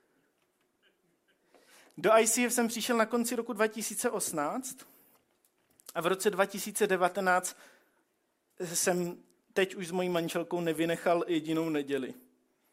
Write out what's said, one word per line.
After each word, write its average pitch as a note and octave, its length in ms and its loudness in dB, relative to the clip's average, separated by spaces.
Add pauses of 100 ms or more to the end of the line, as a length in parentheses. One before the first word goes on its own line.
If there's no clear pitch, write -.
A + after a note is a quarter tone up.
(2000)
Do E3+ 160 4
I A3 160 8
C B3 160 2
F A#3+ 80 0
jsem A#3 160 2
přišel A#3 280 -2
na A3 100 4
konci A#3 300 0
roku A#3 160 -4
dva G#3+ 140 2
tisíce A3 440 -4
osmnáct F3 760 -4 (1080)
a E3+ 60 -4
v D#3+ 60 -2
roce F#3+ 240 0
dva F#3+ 160 2
tisíce G3+ 400 -2
devatenáct F3+ 680 0 (1080)
jsem F3 580 -2 (300)
teď F#3+ 220 0
už F#3 140 -10
s - 20 -12
mojí F3+ 180 -2
manželkou E3+ 520 -2
nevynechal E3+ 640 0
jedinou D#3+ 420 -2
neděli. C#3 460 -4 (580)